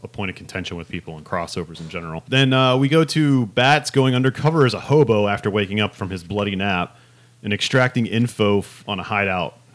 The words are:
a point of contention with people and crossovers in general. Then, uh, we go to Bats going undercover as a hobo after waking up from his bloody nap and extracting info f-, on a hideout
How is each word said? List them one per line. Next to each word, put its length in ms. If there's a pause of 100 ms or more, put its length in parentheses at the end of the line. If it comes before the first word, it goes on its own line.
a 60
point 220
of 40
contention 400
with 140
people 260
and 100
crossovers 540
in 80
general. 400
Then, 240
uh, 240
we 140
go 160
to 420
Bats 420
going 260
undercover 500
as 80
a 80
hobo 480
after 200
waking 300
up 160
from 140
his 160
bloody 320
nap 400 (440)
and 120
extracting 520
info 540
f-, 260
on 140
a 40
hideout 540 (180)